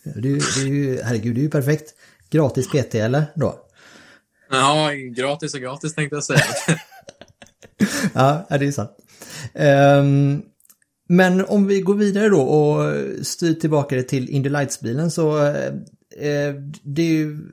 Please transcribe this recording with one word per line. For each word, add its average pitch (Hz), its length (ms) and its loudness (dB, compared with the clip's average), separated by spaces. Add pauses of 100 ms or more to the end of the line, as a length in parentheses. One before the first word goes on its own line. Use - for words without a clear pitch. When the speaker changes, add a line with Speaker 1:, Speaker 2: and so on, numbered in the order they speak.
Speaker 1:
du, 139 360 -4
du 135 240 -2
är 135 40 -2
ju, 135 360 -2
herregud, 117 320 -2
du 120 60 -2
är 143 40 0
ju 151 60 -2
perfekt. 147 440 -2 (360)
Gratis 147 420 0
P 139 100 2
T 113 180 -4
eller 131 240 0 (120)
då? 127 300 -4 (840)
Speaker 2:
Ja, 147 400 2 (260)
gratis 143 380 -4
och 139 60 -6
gratis 139 340 -8
tänkte 147 220 -4
jag 147 80 -6
säga. 131 180 2 (240)
<laughs> 165 140 0 (1300)
Speaker 1:
Ja, 139 360 0
ja, 151 80 0
det 139 80 0
är 143 60 -2
sant. - 240 -8 (580)
Ehm, 143 880 4 (680)
men 185 360 4
om 202 220 2
vi 196 140 2
går 185 140 2
vidare 208 340 2
då 190 120 6
och 151 540 2 (320)
styr 165 280 0
tillbaka 151 420 0
det 127 60 0
till 127 260 -4
Indy 139 200 -2
Lights-bilen, 143 600 -4
så, 151 360 0
eh, 143 1080 -6 (280)
det 143 200 -4
är 165 100 2
ju, 151 260 -2 (140)